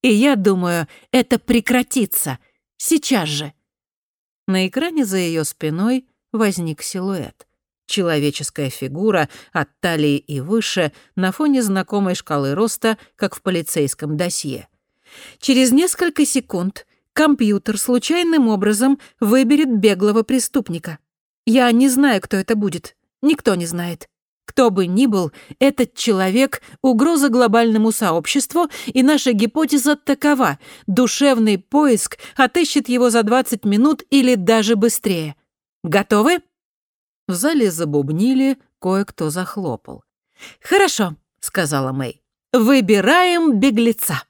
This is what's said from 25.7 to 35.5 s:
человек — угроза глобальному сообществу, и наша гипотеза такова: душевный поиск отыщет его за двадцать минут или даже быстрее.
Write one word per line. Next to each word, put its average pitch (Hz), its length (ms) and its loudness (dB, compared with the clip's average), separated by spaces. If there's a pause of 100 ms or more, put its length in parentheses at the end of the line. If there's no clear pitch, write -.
человек — 202 680 0 (200)
угроза 277 460 2
глобальному 226 600 2
сообществу, 220 800 -2 (180)
и 254 160 0
наша 269 300 2
гипотеза 285 640 0
такова: 269 600 0 (280)
душевный 226 720 2
поиск 277 600 0 (180)
отыщет 285 520 0
его 247 220 2
за 233 120 2
двадцать 233 420 -2
минут 220 460 2
или 254 260 4
даже 220 400 2
быстрее. 190 600 -2 (460)